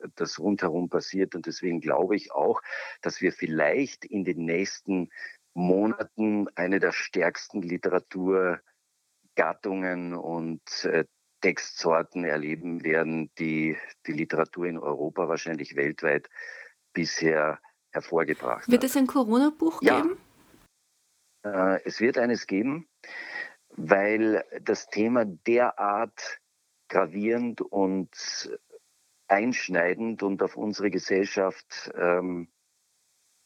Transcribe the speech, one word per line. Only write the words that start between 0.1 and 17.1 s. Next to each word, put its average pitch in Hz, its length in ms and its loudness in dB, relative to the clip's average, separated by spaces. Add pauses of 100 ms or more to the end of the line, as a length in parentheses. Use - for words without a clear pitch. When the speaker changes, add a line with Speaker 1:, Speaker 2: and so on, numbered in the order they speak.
Speaker 1:
das - 220 -4
rundherum 90 500 0
passiert. 92 460 0
Und 85 100 -8
deswegen 82 380 -4
glaube 80 340 2
ich - 160 -6
auch, 76 300 2 (400)
dass - 180 -6
wir 87 140 2
vielleicht 80 720 0
in 98 180 -4
den 82 220 -2
nächsten 90 640 -2 (420)
Monaten 104 1040 2
eine 92 260 0
der 85 120 4
stärksten - 680 -2
Literaturgattungen 90 2500 -2
und, 82 720 -6
äh, 82 180 2 (360)
Textsorten 85 840 0
erleben 80 580 -4
werden, 80 560 0
die 78 380 0 (320)
die 80 40 -2
Literatur 82 540 -2
in 82 100 -4
Europa, 73 520 -2
wahrscheinlich 73 480 -6
weltweit, 73 520 0 (640)
bisher 78 680 0 (320)